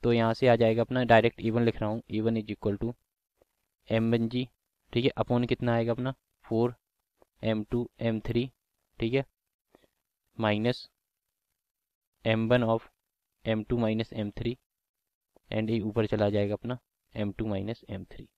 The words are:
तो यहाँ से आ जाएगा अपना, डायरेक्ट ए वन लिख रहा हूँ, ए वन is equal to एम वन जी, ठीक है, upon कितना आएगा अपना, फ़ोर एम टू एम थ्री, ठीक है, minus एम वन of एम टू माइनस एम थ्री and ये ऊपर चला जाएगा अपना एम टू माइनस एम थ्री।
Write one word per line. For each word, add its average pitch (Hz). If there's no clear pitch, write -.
तो 120
यहाँ 113
से 131
आ 120
जाएगा 113
अपना, 127
डायरेक्ट 117
ए 113
वन 117
लिख 117
रहा 107
हूँ, 110
ए 107
वन 113
is 107
equal 101
to 117
एम 113
वन 117
जी, 123
ठीक 120
है, 135
upon 120
कितना 120
आएगा 117
अपना, 123
फ़ोर 117
एम 110
टू 120
एम 113
थ्री, 120
ठीक 113
है, 135
minus 107
एम 113
वन 123
of 113
एम 110
टू 120
माइनस 110
एम 107
थ्री 117
and 110
ये 113
ऊपर 107
चला 107
जाएगा 101
अपना 120
एम 107
टू 110
माइनस 104
एम 95
थ्री। -